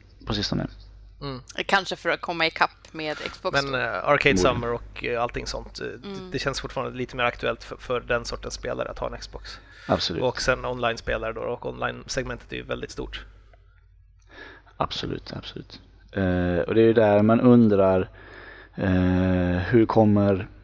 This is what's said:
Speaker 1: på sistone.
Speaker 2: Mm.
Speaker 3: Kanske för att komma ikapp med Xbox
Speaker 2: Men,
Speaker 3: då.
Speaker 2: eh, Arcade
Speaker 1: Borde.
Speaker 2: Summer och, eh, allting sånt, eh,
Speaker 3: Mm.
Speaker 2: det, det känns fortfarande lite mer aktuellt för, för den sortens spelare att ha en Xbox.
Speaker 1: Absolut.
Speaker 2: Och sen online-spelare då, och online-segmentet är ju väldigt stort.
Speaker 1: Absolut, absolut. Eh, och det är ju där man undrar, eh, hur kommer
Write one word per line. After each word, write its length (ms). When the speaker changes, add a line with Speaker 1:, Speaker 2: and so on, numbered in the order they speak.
Speaker 1:
på 80
sistone. 320
Speaker 2:
Mm. 200
Speaker 3:
Kanske 300
för 140
att 100
komma 260
ikapp 460
med 260
Xbox 440
Speaker 2:
Men, 100
Speaker 3:
då. 60
Speaker 2:
eh, 300
Arcade 260
Speaker 1:
Borde. 140
Speaker 2:
Summer 240
och, 320
eh, 180
allting 240
sånt, 340
eh, 60
Speaker 3:
Mm. 160
Speaker 2:
det, 300
det 60
känns 220
fortfarande 380
lite 180
mer 80
aktuellt 400
för, 120
för 240
den 240
sortens 300
spelare 360
att 80
ha 160
en 60
Xbox. 380
Speaker 1:
Absolut. 360
Speaker 2:
Och 200
sen 220
online-spelare 680
då, 80
och 260
online-segmentet 840
är 40
ju 60
väldigt 280
stort. 340
Speaker 1:
Absolut, 600
absolut. 440
Eh, 460
och 60
det 60
är 60
ju 60
där 300
man 180
undrar, 680
eh, 840
hur 180
kommer 640